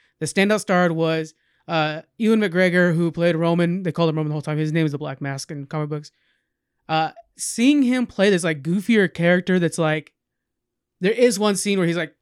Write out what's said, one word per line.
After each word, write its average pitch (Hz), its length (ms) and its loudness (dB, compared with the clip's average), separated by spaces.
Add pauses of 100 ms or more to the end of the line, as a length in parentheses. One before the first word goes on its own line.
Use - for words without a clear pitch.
(200)
the 156 60 -4
standout 202 360 0
star 180 300 2
was, 160 420 -2 (340)
uh, 156 340 -2 (160)
Ewan 220 220 2
McGregor, 180 560 2
who 170 160 0
played 170 240 0
Roman. 170 480 0
They 175 80 -2
called 165 180 0
him 156 80 -2
Roman 156 120 -2
the 151 40 -4
whole 151 80 -4
time. 151 160 -6
His 156 140 -2
name 160 140 0
is 147 60 -2
the 143 60 -6
Black 143 240 -12
Mask 139 300 -8
in 143 160 -12
comic 151 220 -6
books. 147 220 -10 (760)
Uh, 160 240 -2 (260)
seeing 277 460 2
him 247 240 0
play 202 240 2
this, 175 120 0
like, 156 200 -4
goofier 190 500 0
character 180 460 2
that's, 170 180 -2
like, 156 360 -2 (880)
there 185 100 0
is 233 260 2
one 208 180 2
scene 202 220 -2
where 180 100 0
he's, 170 100 -2
like, 160 240 -6